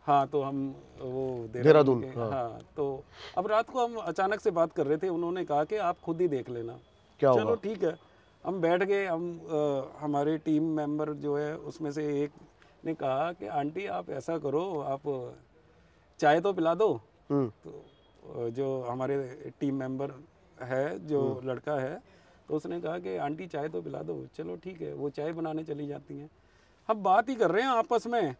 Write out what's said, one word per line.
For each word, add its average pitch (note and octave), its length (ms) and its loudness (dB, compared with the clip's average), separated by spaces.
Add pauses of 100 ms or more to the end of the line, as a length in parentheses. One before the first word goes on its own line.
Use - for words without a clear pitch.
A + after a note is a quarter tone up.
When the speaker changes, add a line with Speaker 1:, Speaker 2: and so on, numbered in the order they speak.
Speaker 1:
हाँ, C#3+ 240 4
तो C#3+ 140 0
हम C3+ 340 -4 (240)
वो C3 540 -4
देहरादून B2 100 -4
Speaker 2:
देहरादून, C#3 380 10
Speaker 1:
के, C3 60 -6
Speaker 2:
हाँ। A#2 220 -4
Speaker 1:
हाँ, A#2 300 -4 (180)
तो C#3 260 -4 (340)
अब F#3 100 -2
रात G#3+ 220 2
को B3 160 0
हम A#3+ 100 -6
अचानक G3 440 -2
से G#3+ 120 2
बात E3 220 2
कर D3 140 0
रहे D3+ 100 2
थे, F#3 120 -2
उन्होंने E3+ 360 -2
कहा D3 180 2
कि F3+ 120 -4
आप F3 240 -2
खुद E3 220 -4
ही F3+ 60 4
देख C3 220 -2
लेना। A#2+ 300 -8 (400)
Speaker 2:
क्या C3+ 140 8
Speaker 1:
चलो A2+ 100 6
Speaker 2:
होगा? A2 120 4
Speaker 1:
ठीक G3+ 280 -4
है, E3 280 -2 (340)
हम F#3 160 -2
बैठ F3 220 4
गए, G3 220 2
हम, E3+ 360 -4 (100)
अ, D3 360 0 (120)
हमारे D3 380 2
team D3+ 260 2
member D3+ 500 -2
जो C#3+ 240 -2
है D3 200 -4
उसमें D3+ 340 -8
से D3 320 0
एक D3 80 -4 (540)
ने D#3+ 80 -2
कहा C#3+ 400 -2
कि G2+ 140 -10
"आंटी D#3 380 -4
आप F3+ 240 -6
ऐसा E3 280 -4
करो, D#3 420 -2
आप C3+ 540 -4 (880)
चाय D#3 220 6
तो G3 120 2
पिला E3+ 220 2
दो।" F3 260 2 (300)
Speaker 2:
हम्म। C3+ 200 2 (160)
Speaker 1:
तो, - 180 -16 (500)
अ, A#2+ 140 -4
जो C3+ 320 -2
हमारे B2+ 800 -4
team C#3 160 0
member C3 360 -4 (500)
है, C3+ 460 -2
जो C#3 260 2
Speaker 2:
हम्म। C3 180 -6
Speaker 1:
लड़का B2+ 220 -4
है, D3 280 -4 (480)
तो D3+ 60 -2
उसने F3 260 -4
कहा E3+ 180 -6
कि F#3 180 -6
"आंटी D#3+ 300 -6
चाय D#3 220 -6
तो E3+ 120 -6
पिला D3 180 -8
दो।" D#3 260 -8 (120)
चलो E3+ 180 -8
ठीक F3 260 -12
है, D3 120 -8
वो C#3+ 160 -4
चाय D3 220 -6
बनाने D#3+ 320 -4
चली D3 240 -6
जाती C#3 320 -12
हैं। D3 100 -16 (580)
हम A3 160 -2
बात G3+ 260 6
ही C4+ 60 0
कर G3+ 160 4
रहे G3 100 4
हैं C4+ 80 2
आपस A#3 380 2
में। G#3 320 0